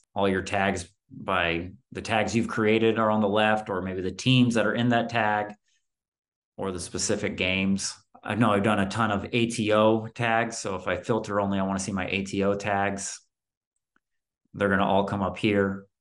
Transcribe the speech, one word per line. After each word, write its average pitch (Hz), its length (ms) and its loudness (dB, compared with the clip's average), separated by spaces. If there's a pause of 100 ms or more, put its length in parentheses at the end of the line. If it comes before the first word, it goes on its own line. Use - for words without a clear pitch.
(140)
All 98 120 2
your 95 140 2
tags 98 480 -2 (260)
by 87 560 -2 (220)
the 92 100 -10
tags 107 320 0
you've 113 140 0
created 110 500 2
are 110 120 2
on 107 100 2
the 104 80 2
left, 107 400 2
or 92 140 -4
maybe 92 180 -6
the 92 100 -4
teams 123 440 4
that 107 120 2
are 107 80 0
in 120 160 0
that 117 180 0
tag, 107 460 -2 (1040)
or 98 160 -6
the 90 80 -8
specific 98 560 -4
games. 95 580 0 (280)
I 107 120 -4
know 110 180 4
I've 101 100 4
done 104 160 4
a 95 100 0
ton 110 220 0
of 98 220 -2
A 117 140 2
T 107 260 -2
O 110 340 4
tags, 113 520 -2
so 98 180 -6
if 90 100 -12
I 92 100 0
filter 104 440 -2
only, 98 180 0
I 95 60 0
wanna 95 160 -2
see 104 120 -6
my 92 140 -2
A 98 160 -2
T 98 220 -2
O 101 100 2
tags, 101 680 -4 (1300)
they're 101 140 0
gonna 98 180 2
all 98 180 2
come 101 180 -4
up 92 160 -4
here. 98 480 0 (140)